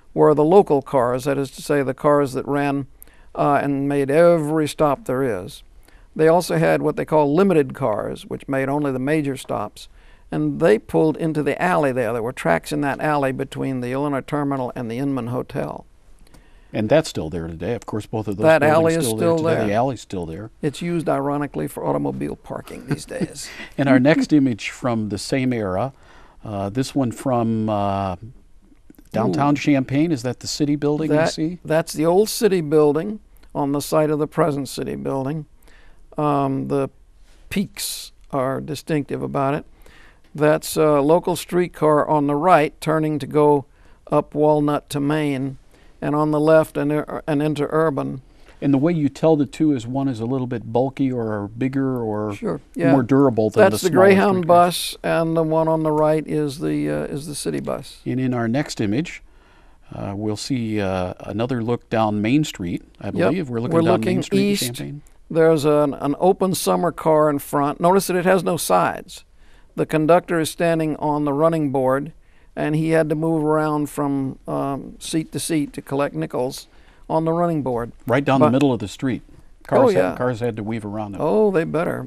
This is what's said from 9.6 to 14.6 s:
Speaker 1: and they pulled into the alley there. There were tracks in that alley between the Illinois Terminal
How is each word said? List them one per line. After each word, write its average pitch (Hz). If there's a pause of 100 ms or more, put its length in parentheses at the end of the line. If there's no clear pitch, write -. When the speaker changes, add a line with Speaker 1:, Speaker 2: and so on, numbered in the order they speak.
Speaker 1:
and 151
they 202
pulled 160
into 156
the 139
alley 165
there. 120
There 120
were 120
tracks 165
in 147
that 139
alley 143
between 135
the 123
Illinois 139
Terminal 139